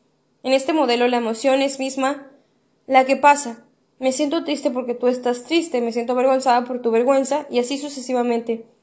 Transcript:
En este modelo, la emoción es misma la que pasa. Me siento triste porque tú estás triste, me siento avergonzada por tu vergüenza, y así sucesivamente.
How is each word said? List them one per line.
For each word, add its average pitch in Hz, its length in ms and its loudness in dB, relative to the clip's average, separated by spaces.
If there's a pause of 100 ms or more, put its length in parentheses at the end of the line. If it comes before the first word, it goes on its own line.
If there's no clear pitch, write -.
(440)
En 262 100 0
este 269 200 2
modelo, 247 340 2
la 247 100 2
emoción 240 440 0
es 277 180 0
misma 269 520 -4 (540)
la 262 200 4
que 262 100 2
pasa. 285 500 2 (320)
Me 262 140 0
siento 302 340 0
triste 285 260 -2
porque 240 220 -6
tú 247 140 -2
estás 247 360 -2
triste, 311 380 -2
me 233 100 -2
siento 233 220 -4
avergonzada 254 500 2
por 247 180 -8
tu 233 100 0
vergüenza, 269 580 2
y 240 100 -2
así 247 180 -2
sucesivamente. 240 880 -4 (180)